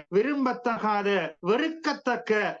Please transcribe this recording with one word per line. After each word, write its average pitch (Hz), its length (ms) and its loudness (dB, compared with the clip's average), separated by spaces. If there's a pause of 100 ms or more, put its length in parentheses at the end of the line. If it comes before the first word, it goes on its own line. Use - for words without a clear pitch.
விரும்பத்தகாத, 226 1000 0 (400)
வெறுக்கத்தக்க, 262 840 -2 (280)